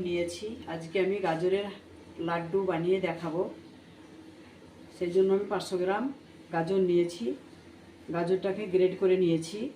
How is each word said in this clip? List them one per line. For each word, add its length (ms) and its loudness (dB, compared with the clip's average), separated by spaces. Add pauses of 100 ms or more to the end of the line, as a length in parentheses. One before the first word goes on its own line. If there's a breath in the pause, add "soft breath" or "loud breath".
নিয়েছি। 380 -4 (220)
আজকে 320 -8
আমি 200 2
গাজরের 480 0 (520)
লাড্ডু 460 -2
বানিয়ে 340 0
দেখাবো। 420 -4 (1500)
সেই 200 -4
জন্য 200 6
আমি 200 2
পাঁচশো 240 -4
গ্রাম 260 0 (480)
গাজর 380 2
নিয়েছি, 360 2 (880)
গাজরটাকে 500 0 (100)
গ্রেট 260 4
করে 180 6
নিয়েছি। 420 2 (160)